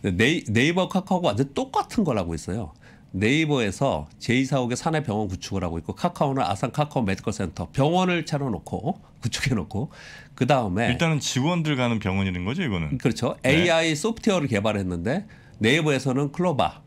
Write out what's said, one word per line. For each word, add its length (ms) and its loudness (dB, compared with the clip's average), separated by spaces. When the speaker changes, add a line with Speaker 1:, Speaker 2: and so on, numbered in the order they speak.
Speaker 1:
네이-, 460 2
네이버 400 2
카카오가 400 0
완전 240 0
똑같은 500 -2
걸 140 2
하고 180 -2
있어요. 380 -6
네이버에서 960 2
제이사옥에 580 0
사내 260 -2
병원 260 -2
구축을 360 -6
하고 140 -4
있고 160 -8
카카오는 480 0
아산 280 -2
카카오 320 -2
메디컬 300 -2
센터 400 -6
병원을 520 2
차려놓고 760 -4
구축해놓고 680 -2
그다음에 540 2
Speaker 2:
일단은 280 2
직원들 580 0
가는 220 0
병원이라는 460 0
거죠, 180 -4
이거는? 360 -2
Speaker 1:
그렇죠. 440 -2
Speaker 2:
네. 200 4
Speaker 1:
에이아이 340 2
소프트웨어를 520 0
개발했는데 760 0
네이버에서는 760 2
클로바 540 0